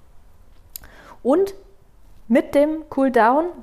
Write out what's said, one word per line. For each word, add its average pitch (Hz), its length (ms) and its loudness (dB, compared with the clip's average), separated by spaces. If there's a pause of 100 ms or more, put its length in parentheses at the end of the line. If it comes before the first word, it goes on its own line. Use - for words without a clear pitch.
(1200)
Und 339 320 0 (720)
mit 302 260 0
dem 302 340 0
Cooldown 262 580 2 (160)